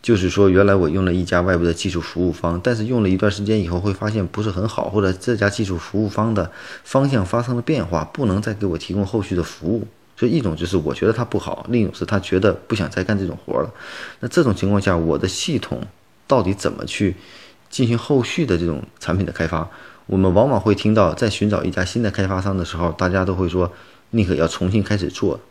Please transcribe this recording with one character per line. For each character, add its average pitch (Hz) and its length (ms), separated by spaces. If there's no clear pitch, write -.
就 117 140
是 92 160
说 98 180
原 92 160
来 101 80
我 90 160
用 92 160
了 90 80
一 90 120
家 87 160
外 90 160
部 85 80
的 85 100
技 95 160
术 85 100
服 87 280
务 - 20
方， 85 320
但 123 140
是 107 80
用 120 180
了 98 60
一 95 80
段 101 160
时 101 100
间 107 180
以 90 60
后 87 140
会 101 120
发 107 160
现 107 200
不 - 120
是 107 80
很 95 200
好， - 200
或 101 140
者 95 120
这 120 200
家 101 160
技 110 140
术 92 120
服 101 280
务 101 40
方 110 240
的 107 160
方 139 260
向 120 160
发 117 160
生 123 140
了 120 60
变 131 220
化， 82 200
不 135 220
能 98 140
再 107 140
给 104 100
我 82 140
提 - 160
供 101 100
后 107 160
续 98 140
的 87 80
服 80 320
务。 104 100
所 123 120
以 - 20
一 165 100
种 92 140
就 80 100
是 92 120
我 76 180
觉 92 140
得 110 40
他 117 120
不 107 160
好， - 280
另 117 140
一 - 20
种 - 80
是 - 120
他 98 160
觉 95 180
得 95 140
不 - 240
想 95 120
再 98 140
干 101 160
这 95 80
种 82 180
活 - 160
了。 80 80
那 123 80
这 165 160
种 113 100
情 95 140
况 101 120
下， 95 160
我 82 220
的 - 80
系 131 320
统 - 240
到 131 120
底 95 140
怎 - 160
么 - 140
去 92 320
进 - 160
行 117 140
后 135 240
续 147 240
的 95 100
这 85 80
种 80 160
产 87 160
品 95 100
的 - 60
开 85 120
发？ 78 240
我 98 100
们 95 160
往 110 160
往 117 120
会 104 120
听 107 220
到， 95 180
在 117 160
寻 107 220
找 87 140
一 92 80
家 92 120
新 117 160
的 110 120
开 95 160
发 92 120
商 95 160
的 87 80
时 78 120
候， 82 200
大 92 120
家 92 160
都 92 100
会 90 140
说 87 240
：“宁 113 140
可 87 120
要 80 100
重 90 240
新 104 100
开 104 160
始 92 120
做。” - 320